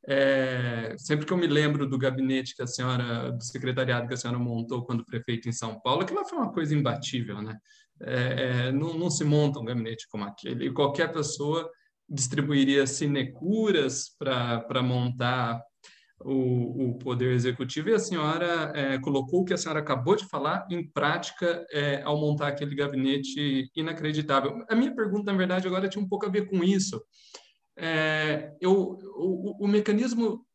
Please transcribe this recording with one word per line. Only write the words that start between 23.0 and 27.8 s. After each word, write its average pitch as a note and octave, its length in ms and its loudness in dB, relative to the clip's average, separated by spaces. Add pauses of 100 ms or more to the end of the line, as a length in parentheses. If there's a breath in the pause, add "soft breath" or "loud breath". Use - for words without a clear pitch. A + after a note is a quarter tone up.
inacreditável. D3+ 960 0
A A3+ 60 2
minha B3 200 4
pergunta, G#3 360 0
na G3 60 2
verdade, F#3 300 2
agora F#3+ 220 0
tinha G#3 140 -4
um F#3 40 -4
pouco G3 180 -2
a G3+ 40 -2
ver G3 180 0
com F3+ 160 2
isso. F#3 380 2 (760 loud breath)
É, D#3 840 0